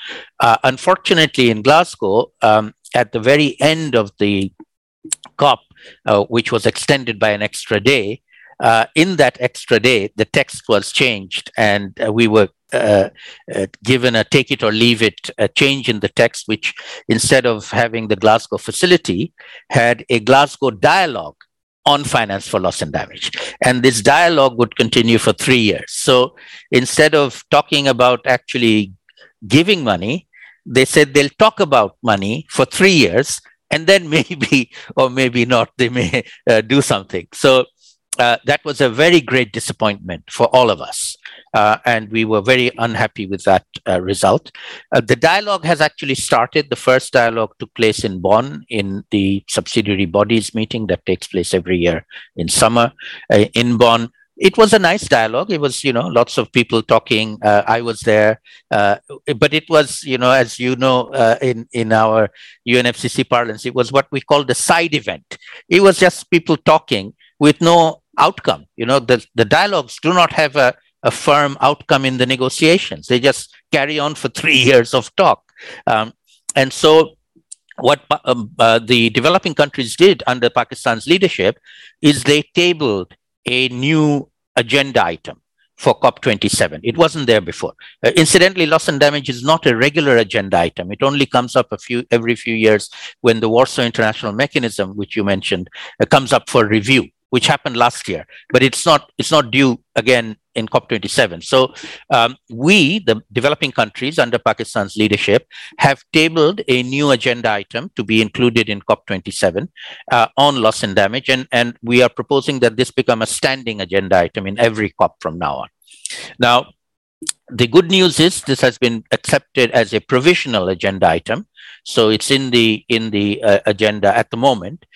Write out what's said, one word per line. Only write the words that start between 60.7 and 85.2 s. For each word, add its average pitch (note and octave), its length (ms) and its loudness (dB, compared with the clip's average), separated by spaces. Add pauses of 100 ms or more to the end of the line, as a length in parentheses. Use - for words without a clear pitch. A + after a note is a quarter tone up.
know, B2+ 320 0
uh, A#2 340 2
in, A#2+ 300 -4
in A2+ 220 -2
our A2 360 2 (360)
U A#2+ 120 2
N B2 80 2
F A#2+ 120 -2
C B2+ 100 -6
C B2+ 160 -4
parlance, A#2+ 420 -2
it B2+ 100 -8
was B2 180 -2
what C#3 180 0
we C3+ 80 -6
call D3 240 2
the C3 120 -2
side E3+ 380 0
event. G#2 440 -8 (320)
It F#3 120 4
was G3 180 4
just - 300 0
people E3 280 0
talking A#2 560 0 (260)
with D3 220 2
no E3 400 4 (160)
outcome. F#2 480 -2 (100)
You A2+ 100 -8
know, C3+ 140 0
the, A#2+ 260 0 (100)
the A2+ 100 2
dialogues D#3+ 560 0
do E3 120 0
not F3 200 2
have D3 240 -2
a, B2+ 180 2 (280)
a A#2+ 80 0
firm C#3+ 500 0
outcome C3+ 440 0
in C3 120 -4
the B2 80 0
negotiations. C3+ 840 0
They B2+ 120 0
just - 340 -2 (180)
carry D3 280 -2
on D3 160 -4
for - 120 -6
three D#3 300 -2
<laughs> B2+ 120 4
years A#2+ 240 4
of B2+ 220 -4
talk. D#3+ 280 2 (440)
Um, A2 260 -2 (420)
and C3+ 180 0
so D#3 440 4 (600)
what C#3 320 0
Pa-, D3 160 -4
um, A#2+ 320 -4
uh, A2+ 220 4
the A#2 320 2
developing D#3 420 0
countries C#3 420 -2
did F3+ 320 0
under B2 220 0
Pakistan's A#2 580 -4
leadership D#3+ 500 0 (440)
is C#3+ 220 2
they D3 200 0 (100)
tabled D3+ 600 -2 (320)
a B2+ 240 -2
new D3 600 -2 (260)
agenda A#2+ 480 0
item E2+ 380 -8 (360)